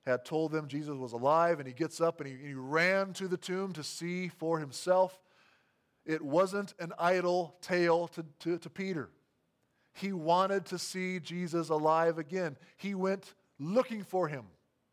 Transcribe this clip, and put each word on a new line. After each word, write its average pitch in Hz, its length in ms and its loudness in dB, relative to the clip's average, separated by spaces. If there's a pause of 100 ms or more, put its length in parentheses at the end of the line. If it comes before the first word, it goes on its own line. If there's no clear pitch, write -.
had 123 180 2
told 156 300 -2
them 151 160 -2
Jesus 147 260 -6
was 127 160 -8
alive, 151 480 4
and 139 80 -10
he 131 60 -10
gets 156 260 -4
up 165 220 0
and 139 80 -8
he, 131 60 -12
and 139 120 -14
he 143 60 -8
ran 170 600 2
to 190 140 -6
the 180 80 -2
tomb 185 380 -4
to 156 100 -8
see 175 460 -6
for 160 300 -2
himself. 180 600 2 (840)
It 156 160 -2
wasn't 185 580 0
an 170 180 -8
idle 180 640 2
tale 175 480 2
to, 165 160 -10 (140)
to, 170 200 -2
to 165 100 -14
Peter. 185 400 -6 (840)
He 196 200 -6
wanted 180 540 2
to 175 120 -6
see 185 400 -4
Jesus 170 480 -4
alive 160 500 4
again. 160 380 -4 (220)
He 196 180 -6
went 190 380 -2 (260)
looking 214 440 -2
for 175 260 -2
him. 131 160 -10 (480)